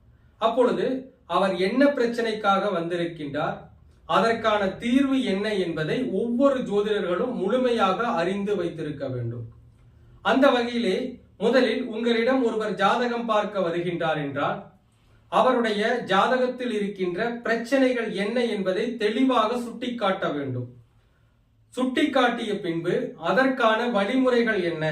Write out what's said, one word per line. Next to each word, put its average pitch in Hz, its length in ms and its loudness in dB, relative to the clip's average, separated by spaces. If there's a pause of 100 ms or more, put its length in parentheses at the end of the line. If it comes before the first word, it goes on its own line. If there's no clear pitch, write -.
(400)
அப்பொழுது 220 460 2 (400)
அவர் 185 300 2
என்ன 226 280 4
பிரச்சனைக்காக 220 880 2
வந்திருக்கின்றார், 165 840 -4 (500)
அதற்கான 208 560 2 (220)
தீர்வு 269 400 4
என்ன 196 300 0
என்பதை 170 460 -2 (120)
ஒவ்வொரு 240 480 2
ஜோதிடர்களும் 202 760 0
முழுமையாக 214 720 2
அறிந்து 196 500 -2
வைத்திருக்க 156 520 -6
வேண்டும். 117 380 -6 (800)
அந்த 262 260 4
வகையிலே, 240 480 0 (400)
முதலில் 233 440 2
உங்களிடம் 233 600 0
ஒருவர் 214 300 -2
ஜாதகம் 233 520 0
பார்க்க 208 340 0
வருகின்றார் 170 560 -2
என்றால், 143 400 -4 (760)
அவருடைய 220 500 2 (220)
ஜாதகத்தில் 247 680 0
இருக்கின்ற 190 560 -4 (160)
பிரச்சனைகள் 233 680 2
என்ன 220 320 -2
என்பதை 208 520 -2
தெளிவாக 233 640 2
சுட்டிக்காட்ட 214 720 -4
வேண்டும். 131 380 -6 (1080)
சுட்டிக்காட்டிய 254 840 0
பின்பு, 170 580 -4
அதற்கான 233 720 2
வழிமுறைகள் 233 720 2
என்ன 160 300 -4